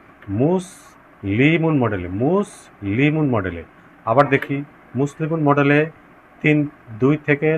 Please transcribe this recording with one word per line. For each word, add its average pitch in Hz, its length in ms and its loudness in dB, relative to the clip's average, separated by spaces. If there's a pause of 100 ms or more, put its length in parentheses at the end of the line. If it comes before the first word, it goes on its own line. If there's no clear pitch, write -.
(300)
মুসলিমুন 156 1500 -2
মডেলে, 104 280 -2
মুসলিমুন 143 1200 -2
মডেলে। 92 340 -4 (420)
আবার 127 240 4
দেখি 139 340 -2 (320)
মুসলিমুন 151 480 -4
মডেলে 143 360 4 (600)
তিন, 151 260 2 (320)
দুই 135 180 2
থেকে 147 400 0